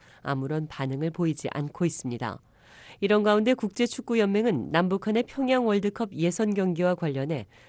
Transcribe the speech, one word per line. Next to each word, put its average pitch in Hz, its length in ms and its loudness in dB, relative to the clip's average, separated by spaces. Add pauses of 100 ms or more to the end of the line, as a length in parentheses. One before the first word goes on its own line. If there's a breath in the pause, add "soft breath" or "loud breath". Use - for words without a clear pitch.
(200 soft breath)
아무런 139 460 -4
반응을 139 440 -4
보이지 160 420 -2
않고 147 340 -4
있습니다. 120 540 -4 (640 loud breath)
이런 208 200 4
가운데 214 320 4
국제축구연맹은 214 1160 0
남북한의 190 540 2
평양 254 400 0
월드컵 202 460 0
예선 180 400 0
경기와 180 420 2
관련해 143 520 -4 (220 soft breath)